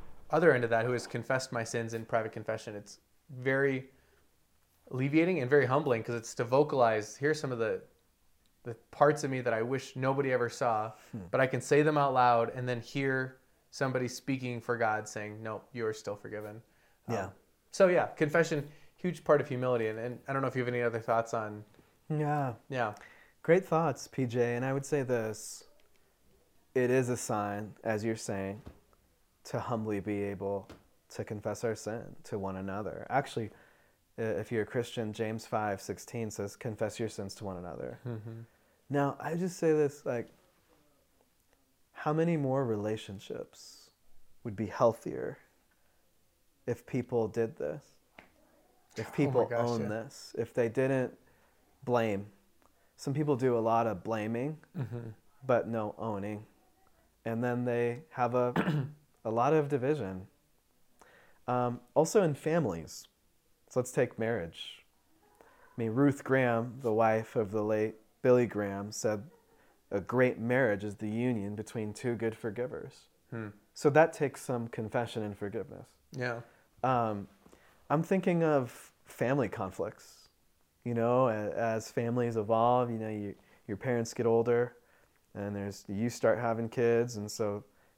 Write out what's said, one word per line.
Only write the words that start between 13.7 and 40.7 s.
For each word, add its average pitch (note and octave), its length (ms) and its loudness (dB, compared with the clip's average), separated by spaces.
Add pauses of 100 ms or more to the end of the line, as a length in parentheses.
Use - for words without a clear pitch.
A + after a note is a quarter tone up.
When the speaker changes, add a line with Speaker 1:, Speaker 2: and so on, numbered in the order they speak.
Speaker 1:
somebody B2+ 380 0
speaking B2+ 520 -4
for A#2+ 160 -2
God G#2+ 320 0
saying, G#2+ 340 -8
"No, A2 200 -8 (100)
you A#2 140 -4
are A2 80 0
still G2+ 220 -8
forgiven." G#2+ 460 -10 (460)
Um, A#2 60 -2
Speaker 2:
Yeah. F#2+ 160 -4 (420)
Speaker 1:
so F#3+ 160 6
yeah, D#3 200 4
confession, D#3 600 0 (280)
huge - 280 -6
part D3 160 6
of A#2+ 80 -4
humility. B2 400 0
And, A2 100 -6
and A#2+ 200 -6 (100)
I C#3 60 -4
don't C3+ 80 0
know C3 60 0
if A#2+ 80 -6
you B2+ 60 -2
have A#2+ 60 -2
any B2 140 -2
other A#2 180 0
thoughts A2+ 340 0
on G#2+ 300 -6 (460)
Speaker 2:
Yeah. D3 440 0 (140)
Speaker 1:
Yeah. A#2 260 -2 (480)
Speaker 2:
Great F#3 220 4
thoughts, D#3+ 440 0
P C3 180 -2
J. A#2+ 300 2
And B2 80 -2
I C3+ 100 0
would C#3 100 -2
say C#3+ 180 0
this, A2+ 640 -4 (1120)
it B2+ 160 4
is C3 180 4
a B2 80 0
sign, G#2 580 -4 (100)
as A2 200 0
you're A2+ 120 0
saying, G2 440 -6 (840)
to A#2+ 160 -6
humbly G#2+ 400 -2
be G2+ 240 -2
able G2 440 -6 (420)
to - 140 -8
confess G#2 400 -6
our A2+ 100 0
sin G#2+ 500 -8
to - 140 -6
one F#2+ 180 -6
another. F#2+ 540 -8
Actually, - 400 -2 (680)
uh, A#2 40 -2
if A2 280 -2
you're A2+ 120 0
a G2 40 -2
Christian, A#2 460 -4
James A2 340 -4
five G#2+ 340 -2
sixteen G#2+ 500 -8
says, G2+ 260 -8
"Confess G#2+ 420 -6
your A2+ 100 -4
sins G2 280 -10
to - 80 -14
one F#2+ 140 -8
another." F2+ 480 -10
Speaker 1:
Mm-hmm. A2+ 340 -12 (500)
Speaker 2:
Now, C#3+ 300 0
I D#3+ 160 -6
just F3+ 220 -4
say D#3+ 140 4
this, D3 340 2
like, A#2+ 260 -4 (1600)